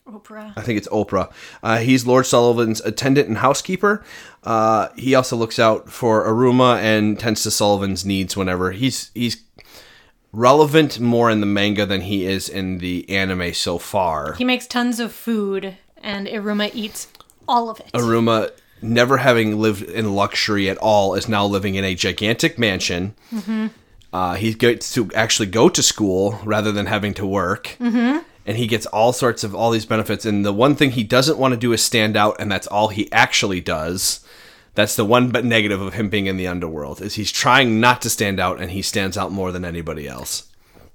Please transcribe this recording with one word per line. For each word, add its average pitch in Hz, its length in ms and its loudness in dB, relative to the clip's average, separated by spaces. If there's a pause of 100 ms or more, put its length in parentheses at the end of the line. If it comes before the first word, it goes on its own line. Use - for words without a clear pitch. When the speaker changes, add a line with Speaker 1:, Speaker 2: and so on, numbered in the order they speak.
Speaker 1:
Oprah. 214 480 -20
Speaker 2:
I 110 40 -12
think 107 180 -2
it's 101 100 -8
Oprah. 101 440 -2 (280)
Uh, 113 180 0
he's 120 280 2
Lord 127 180 4
Sullivan's 120 580 4
attendant 135 440 2
and 107 120 -4
housekeeper. 185 680 0 (400)
Uh, 110 520 2
he 131 200 2
also 127 180 2
looks 113 240 -4
out 113 320 4
for 110 340 2
Aruma 123 540 4
and 107 400 2
tends 113 240 -2
to 110 80 -4
Sullivan's 98 540 0
needs 98 320 -2
whenever. 92 340 -2
He's, 120 420 -4
he's 117 300 -4 (880)
relevant 143 680 4
more 117 320 4
in 107 80 2
the 104 60 0
manga 101 380 0
than 95 180 -2
he 98 240 -4
is 95 220 -2
in 92 300 -4
the 90 320 -6
anime 92 440 -2
so 90 240 -2
far. 80 560 -2
Speaker 1:
He 247 100 -6
makes 247 240 -2
tons 240 320 -2
of 233 120 -6
food, 196 640 -4 (240)
and 202 280 -8
Aruma 208 460 -4
eats 214 340 -10 (400)
all 240 220 0
of 220 100 -14
it. - 120 -20
Speaker 2:
Aruma, 113 580 2 (320)
never 120 340 2
having 117 440 2
lived 107 220 2
in 101 320 -4
luxury 101 560 0
at 98 80 -4
all, 101 360 2
is 95 140 -4
now 104 160 2
living 101 300 0
in 95 100 -2
a 92 120 -2
gigantic 104 600 -2
mansion. 95 580 -2 (160)
Speaker 1:
Mm-hmm. 220 340 -4 (440)
Speaker 2:
Uh, 90 260 -2
he 110 180 -2
gets 117 400 0
to 113 200 0
actually 110 320 0
go 113 220 6
to 151 140 -2
school 98 600 0
rather 107 300 0
than 101 140 -2
having 101 260 -2
to 107 140 -6
work. 95 520 -2
Speaker 1:
Mm-hmm. 240 420 0 (260)
Speaker 2:
And - 100 -4
he 120 100 -2
gets 113 200 -2
all 113 260 2
sorts 120 320 -2
of, 101 100 -6
all 113 160 0
these 110 140 0
benefits. 110 400 -2
And 101 220 0
the 104 80 0
one 131 220 4
thing 135 160 2
he 117 120 -2
doesn't 131 320 2
want 127 160 2
to 120 80 -2
do 120 140 0
is 107 100 0
stand 110 320 2
out, 104 240 2
and 101 100 -6
that's 95 160 -4
all 104 220 0
he 101 240 -6
actually 110 480 2
does. 87 640 -4 (540)
That's 107 160 2
the 117 100 0
one 123 280 4
but 120 120 0
negative 104 380 0
of 95 120 -8
him 110 140 -2
being 98 180 -2
in 95 100 -4
the 92 100 -4
underworld, 80 560 -8
is 101 140 -8
he's 104 160 -4
trying 123 480 4
not 123 220 4
to 120 80 -4
stand 101 280 -2
out, 90 220 -2
and 87 100 -8
he 95 100 -6
stands 95 380 -4
out 92 140 -4
more 95 180 -4
than 90 140 -6
anybody 80 420 -8
else. - 400 -10 (480)